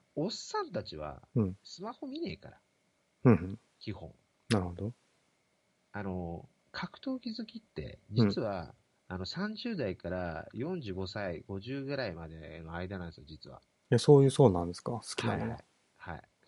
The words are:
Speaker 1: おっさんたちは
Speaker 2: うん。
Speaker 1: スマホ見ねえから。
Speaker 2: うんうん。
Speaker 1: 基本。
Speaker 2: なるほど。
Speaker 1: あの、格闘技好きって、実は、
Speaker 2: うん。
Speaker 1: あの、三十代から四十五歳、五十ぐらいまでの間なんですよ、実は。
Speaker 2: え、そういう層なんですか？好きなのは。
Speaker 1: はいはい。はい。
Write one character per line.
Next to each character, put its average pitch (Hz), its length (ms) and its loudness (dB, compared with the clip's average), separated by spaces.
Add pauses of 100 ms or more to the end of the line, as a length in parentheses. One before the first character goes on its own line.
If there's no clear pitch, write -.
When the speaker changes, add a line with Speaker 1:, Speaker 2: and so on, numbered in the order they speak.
(160)
Speaker 1:
お 147 120 0
っ 226 40 -6
さ - 320 -4
ん 311 100 -10
た 113 100 -4
ち - 140 -12
は 76 240 -8 (140)
Speaker 2:
う 120 80 4
ん。 92 200 -2
Speaker 1:
ス - 180 -18
マ 220 120 -8
ホ 294 140 -14
見 269 120 -10
ね 320 140 -6
え - 20 -12
か - 140 -16
ら。 - 120 -20 (640)
Speaker 2:
う 127 80 10
ん - 20 10
う - 20 8
ん。 92 240 -2 (200)
Speaker 1:
基 107 140 -8
本。 80 200 -14 (360)
Speaker 2:
な 110 100 4
る 90 60 0
ほ 87 80 -6
ど。 98 200 -6 (1000)
Speaker 1:
あ 101 100 -8
の、 90 440 -6 (240)
格 - 300 -10
闘 262 180 -6
技 226 160 -8
好 240 80 -8
き - 140 -14
っ - 40 -18
て、 - 380 -12 (120)
実 107 300 4
は、 98 340 -4 (340)
Speaker 2:
う 90 40 -8
ん。 - 20 -2
Speaker 1:
あ - 20 -2
の、 92 80 -6
三 208 300 -6
十 233 200 -6
代 104 220 -2
か - 120 -8
ら 87 440 -4
四 156 260 -4
十 104 140 -6
五 95 120 -4
歳、 95 440 -6
五 98 100 -6
十 131 240 -8
ぐ 139 140 -4
ら 127 100 -2
い 90 60 -6
ま 82 160 -10
で 80 340 -12
の 82 100 -10
間 92 240 -4
な 90 100 -6
ん - 20 -10
で 82 40 -12
す - 60 -20
よ、 69 80 -18
実 78 220 -16
は。 - 120 -18 (280)
Speaker 2:
え、 123 80 8
そ 143 220 10
う 139 40 10
い 139 40 8
う 131 40 4
層 131 180 10
な 87 140 4
ん 85 60 -2
で 87 40 -4
す - 80 -16
か？ 127 120 -4
好 117 80 -6
き - 260 -4
な 110 80 2
の 80 60 0
は。 113 60 -2
Speaker 1:
は - 0 -
い - 20 -4
は 117 80 -6
い。 - 80 -20 (320)
は 85 180 -12
い。 - 60 -14 (260)